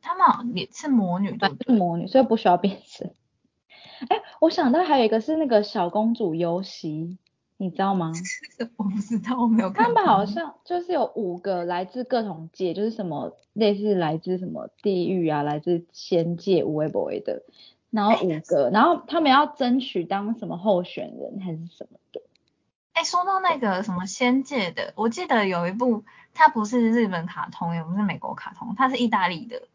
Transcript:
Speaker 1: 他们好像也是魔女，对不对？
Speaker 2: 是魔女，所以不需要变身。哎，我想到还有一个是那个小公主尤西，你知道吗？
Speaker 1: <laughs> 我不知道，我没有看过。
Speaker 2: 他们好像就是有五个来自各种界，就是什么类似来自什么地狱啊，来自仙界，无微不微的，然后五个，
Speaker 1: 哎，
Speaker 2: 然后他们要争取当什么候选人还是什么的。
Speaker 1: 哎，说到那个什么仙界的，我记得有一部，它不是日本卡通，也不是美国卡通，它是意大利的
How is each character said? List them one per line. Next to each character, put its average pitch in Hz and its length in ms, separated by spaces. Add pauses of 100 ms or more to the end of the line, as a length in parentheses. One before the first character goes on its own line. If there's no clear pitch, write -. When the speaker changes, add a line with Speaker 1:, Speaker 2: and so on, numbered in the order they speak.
Speaker 1:
他 349 120
们 370 120
好 254 160
像 240 100
也 - 180
是 - 180
魔 190 300
女， 196 200
对 196 100
不 139 60
对？ - 180
Speaker 2:
是 220 60
魔 170 180
女， 170 100
所 262 140
以 262 40
不 226 120
需 214 120
要 175 100
变 196 260
身。 - 300 (960)
哎， 427 100 (220)
我 320 80
想 285 220
到 330 120
还 294 140
有 233 80
一 - 20
个 220 140
是 311 140
那 320 100
个 226 160
小 202 260
公 220 240
主 202 220
尤 170 280
西， 170 540 (400)
你 185 140
知 165 80
道 196 160
吗？ 165 180
Speaker 1:
<laughs> - 640
我 202 80
不 196 140
知 220 220
道， 247 200
我 240 60
没 226 160
有 185 80
看 427 160
过。 480 80
Speaker 2:
他 453 60
们 392 40
好 214 220
像 294 380
就 349 180
是 349 100
有 269 220
五 180 240
个 175 260
来 175 200
自 254 200
各 247 180
种 165 300
界， 180 220
就 196 80
是 226 80
什 220 160
么 143 300 (180)
类 208 200
似 202 200
来 160 240
自 185 180
什 180 100
么 156 220 (140)
地 180 260
狱 175 200
啊， 147 140
来 147 160
自 170 340
仙 170 440
界， 175 280
无 151 100
微 151 140
不 101 160
微 92 160
的， - 220 (480)
然 214 140
后 214 80 (100)
五 185 60 (180)
个， 139 200
Speaker 1:
哎， 120 60
Speaker 2:
然 214 100
后 339 240
他 330 140
们 294 100
要 285 160
争 262 340
取 185 240
当 202 340
什 190 100
么 165 100
候 185 240
选 - 340
人 69 240
还 180 120
是 160 140
什 - 240
么 - 80 (140)
的。 - 80 (720)
Speaker 1:
哎， 330 120
说 349 200
到 381 160
那 349 160
个 202 260
什 214 120
么 180 120
仙 254 360
界 226 280
的， - 260
我 220 120
记 349 180
得 226 200
有 175 220
一 - 20
部， 226 340 (300)
它 311 140
不 226 160
是 226 260
日 226 180
本 170 180
卡 - 240
通， 170 240
也 170 80
不 165 120
是 208 80
美 190 160
国 - 160
卡 - 180
通， - 240
它 269 140
是 262 60
意 240 120
大 196 200
利 170 180
的 - 160 (120)